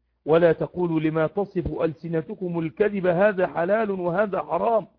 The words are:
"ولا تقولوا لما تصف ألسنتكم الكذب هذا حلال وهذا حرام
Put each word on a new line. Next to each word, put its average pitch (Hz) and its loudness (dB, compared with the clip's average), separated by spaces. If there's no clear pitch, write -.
"ولا 165 6
تقولوا 160 -2
لما 156 0
تصف 175 -4
ألسنتكم 165 -4
الكذب 190 -2
هذا 180 2
حلال 190 0
وهذا 185 -2
حرام 180 -2